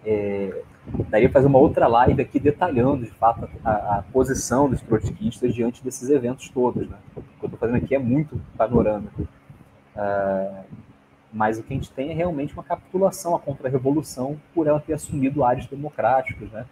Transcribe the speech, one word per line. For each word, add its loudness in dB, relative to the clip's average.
É, -2
daria 6
pra 6
fazer 6
uma 8
outra 6
live 4
aqui -2
detalhando, 0
de -16
fato, 0
a, 0
a -6
posição 0
dos -2
trotskistas -2
diante -4
desses -8
eventos 0
todos, -2
né? -14
O -14
que -16
eu -4
tô -14
fazendo 0
aqui -2
é 2
muito -2
panorâmico. 0
Ah, -2
mas -2
o -14
que -12
a -4
gente -6
tem -6
é -8
realmente -4
uma -14
capitulação -2
à -2
contra-revolução -2
por 2
ela 2
ter -6
assumido -2
ares 2
democráticos, -2
né? -12